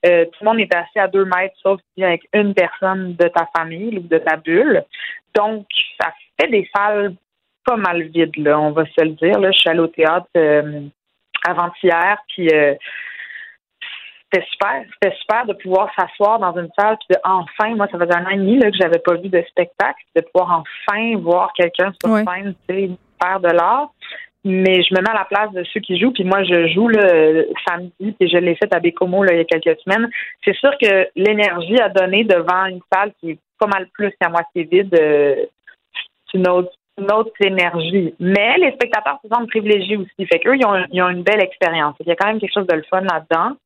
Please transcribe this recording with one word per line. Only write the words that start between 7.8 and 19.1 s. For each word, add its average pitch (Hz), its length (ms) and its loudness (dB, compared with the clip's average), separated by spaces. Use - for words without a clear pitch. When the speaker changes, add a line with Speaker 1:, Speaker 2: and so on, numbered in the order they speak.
Speaker 1:
vides, 160 360 -2
là, 147 200 2
on 151 140 0
va 156 140 0
se - 180 -2
le 160 60 0
dire. 170 280 0
Là, 190 140 2
je 185 60 2
suis - 120 2
allée 165 80 2
au 165 80 4
théâtre, 165 400 0
euh, 147 440 2
avant-hier, 175 720 0
puis, 170 180 -2
euh, 147 220 4
c'était 180 200 0
super. 220 300 -2
C'était 196 140 0
super 226 300 -2
de 202 80 -6
pouvoir 190 440 0
s'asseoir 202 400 0
dans 180 200 -2
une 170 100 -8
salle, 214 200 2
puis - 120 -20
de 185 140 6
enfin, 190 500 -2
moi, 202 160 0
ça 180 80 -8
faisait 175 160 2
un 175 120 -2
an 190 40 -4
et 196 60 -2
demi, 196 220 2
là, 220 120 4
que 190 60 -6
j'avais 170 240 2
pas 175 140 0